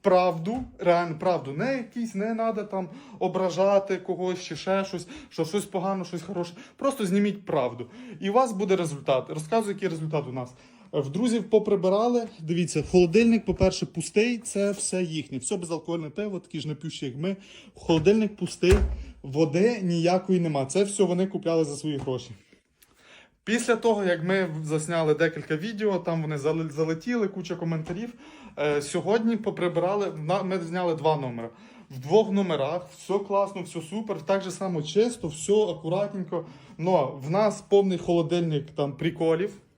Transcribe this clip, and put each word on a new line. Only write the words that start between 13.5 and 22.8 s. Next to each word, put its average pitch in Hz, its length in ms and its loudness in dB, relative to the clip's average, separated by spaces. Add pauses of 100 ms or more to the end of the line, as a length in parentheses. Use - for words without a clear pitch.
пустий, 220 520 0
це 202 320 -2
все 190 320 -2
їхнє. 156 360 -6
Все 202 180 -4
безалкогольне 165 540 -6
пиво, 196 300 -6
такі - 200 -10
ж 135 80 -8
неп'ющі, 151 380 -8
як 127 100 -8
ми. 185 200 -4 (380)
Холодильник 196 640 4
пустий, 180 380 4 (480)
води 165 600 2
ніякої 180 580 2
нема. 147 260 0
Це 185 180 2
все 202 200 0
вони 180 220 0
купляли 165 380 0
за 143 120 -8
свої 147 200 -4
гроші. 127 340 -6 (1120)